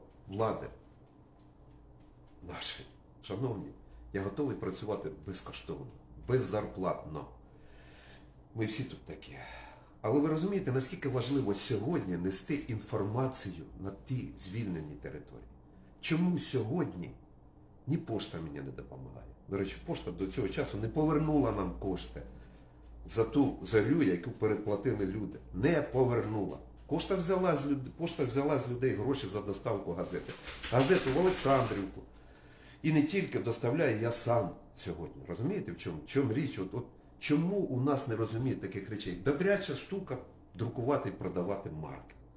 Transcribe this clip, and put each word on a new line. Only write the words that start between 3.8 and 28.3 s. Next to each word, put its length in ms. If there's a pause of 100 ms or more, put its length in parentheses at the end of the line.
я 80
готовий 340
працювати 540 (160)
безкоштовно, 600 (400)
беззарплатно. 1000 (1300)
Ми 100
всі 180
тут 220
такі. 320 (640)
Але 180
ви 100
розумієте, 420
наскільки 380
важливо 440
сьогодні 640
нести 380
інформацію 1080 (160)
на 120 (140)
ті 320
звільнені 640
території? 460 (540)
Чому 380
сьогодні 720 (760)
ні 100
пошта 440
мені 200
не 100
допомагає? 540 (240)
До 80
речі, 280
пошта 260
до 160
цього 200
часу 300
не 100
повернула 640
нам 280
кошти 420 (840)
за 180
ту 400
"Зарю", 400
яку 280
передплатили 720
люди. 340 (140)
Не 280
повернула. 760 (300)
Пошта 280
взяла 400
з 100
люд-, 320
пошта 260
взяла 360